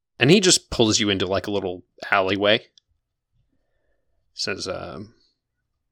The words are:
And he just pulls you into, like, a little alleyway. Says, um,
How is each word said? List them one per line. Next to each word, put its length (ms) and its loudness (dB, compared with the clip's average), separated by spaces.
And 140 4
he 80 8
just 320 2
pulls 280 0
you 100 0
into, 180 -2
like, 200 -2
a 40 -6
little 320 -6
alleyway. 560 2
Says, 340 -8
um, 460 -12